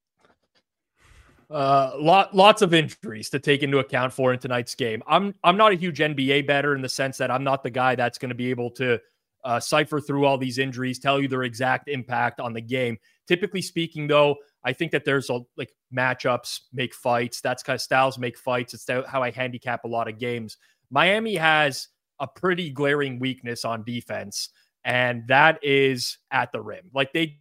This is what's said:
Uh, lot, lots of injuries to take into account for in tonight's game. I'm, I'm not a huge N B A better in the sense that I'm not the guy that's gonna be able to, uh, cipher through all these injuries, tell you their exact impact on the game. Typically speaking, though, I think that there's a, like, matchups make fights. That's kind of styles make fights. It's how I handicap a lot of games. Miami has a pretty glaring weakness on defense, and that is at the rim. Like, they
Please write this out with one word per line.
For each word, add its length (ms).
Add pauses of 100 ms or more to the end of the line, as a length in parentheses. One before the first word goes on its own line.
(1500)
Uh, 500
lot, 340
lots 280
of 120
injuries 560
to 80
take 240
into 180
account 340
for 200
in 60
tonight's 340
game. 320
I'm, 380
I'm 140
not 160
a 20
huge 260
N 140
B 160
A 100
better 320
in 80
the 80
sense 280
that 120
I'm 140
not 200
the 60
guy 260
that's 220
gonna 160
be 160
able 220
to, 280 (440)
uh, 160
cipher 400
through 260
all 120
these 200
injuries, 400
tell 240
you 60
their 160
exact 460
impact 500
on 140
the 80
game. 360 (300)
Typically 340
speaking, 460
though, 300 (260)
I 80
think 220
that 100
there's 260
a, 120 (160)
like, 160 (200)
matchups 680 (100)
make 240
fights. 460
That's 200
kind 140
of 60
styles 360
make 200
fights. 360
It's 140 (180)
how 160
I 100
handicap 520
a 60
lot 180
of 100
games. 400 (320)
Miami 460
has 540 (300)
a 80
pretty 420
glaring 500
weakness 460
on 180
defense, 640 (360)
and 420
that 360
is 540 (140)
at 220
the 80
rim. 320
Like, 180
they 300